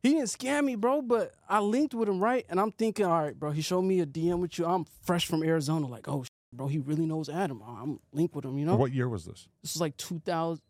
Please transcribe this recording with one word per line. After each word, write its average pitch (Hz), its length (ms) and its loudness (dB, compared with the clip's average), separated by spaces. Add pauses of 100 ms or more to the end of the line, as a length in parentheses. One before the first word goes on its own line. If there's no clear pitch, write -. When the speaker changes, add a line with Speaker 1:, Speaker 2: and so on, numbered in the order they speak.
Speaker 1:
He 269 100 6
didn't 294 140 2
scam 285 380 0
me, 269 100 0
bro, 254 260 2
but 226 320 0 (160)
I 208 100 4
linked 233 360 2
with 226 140 2
him, 190 100 2
right? 240 300 2
And 180 100 0
I'm 208 120 2
thinking, 214 340 0
"All 170 180 4
right, 147 160 -6
bro, 151 120 -4
he 151 100 -2
showed 180 220 0
me 190 160 2
a 170 60 2
D 160 240 -2
M 175 120 0
with 175 180 -4
you. 165 60 0
I'm 175 200 0 (180)
fresh 175 220 0
from 160 180 0
Arizona." 160 440 2
Like, 120 200 -12
"Oh, 139 140 -4
shit, 123 80 -12 (240)
bro, 135 140 -6
he 147 100 0
really 151 300 0
knows 156 220 -4
Adam. 147 380 -4
I'm 120 320 -8 (120)
linked 156 240 0
with 139 100 -6
him," 135 140 -4
you 147 60 -2
know? 175 100 4
Speaker 2:
What 127 160 2
year 127 180 0
was 92 160 -6
this? - 220 -20 (160)
Speaker 1:
This - 120 -8
is, 156 60 -4
like, 160 160 -2
two 170 220 -8
thousand 165 500 -4